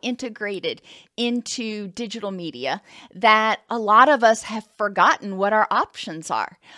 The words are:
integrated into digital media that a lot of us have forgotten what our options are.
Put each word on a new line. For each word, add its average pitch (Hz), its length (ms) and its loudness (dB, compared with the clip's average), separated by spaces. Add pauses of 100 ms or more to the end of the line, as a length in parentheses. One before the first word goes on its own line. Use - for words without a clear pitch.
integrated 208 800 -8 (340)
into 226 720 -4
digital 208 420 -8
media 160 520 -8 (320)
that 220 480 4 (100)
a 233 80 -4
lot 214 280 6
of 269 160 4
us 226 200 4
have 214 240 -10 (100)
forgotten 202 580 0
what 196 160 0
our 214 200 2
options 170 580 -6
are. - 300 -4 (180)